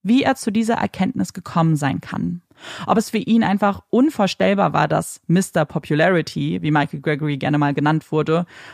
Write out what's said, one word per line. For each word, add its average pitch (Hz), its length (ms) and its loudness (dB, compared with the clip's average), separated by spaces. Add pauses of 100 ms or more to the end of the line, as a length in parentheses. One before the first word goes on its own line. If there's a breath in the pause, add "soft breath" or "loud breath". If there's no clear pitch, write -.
Wie 254 140 4
er 262 140 2
zu - 160 -6
dieser 226 240 0
Erkenntnis - 580 -4
gekommen 165 420 0
sein 143 240 -2
kann. - 440 -6 (420 loud breath)
Ob 190 100 2
es 226 140 0
für 226 80 -4
ihn 226 260 2
einfach 196 460 0
unvorstellbar 196 840 2
war, 156 160 2
dass 156 380 -4
Mister 170 400 2
Popularity, 160 960 0
wie 156 80 -2
Michael 143 320 0
Gregory 151 360 -2
gerne 143 200 -2
mal 143 160 0
genannt 151 380 -2
wurde, 156 340 0 (280 loud breath)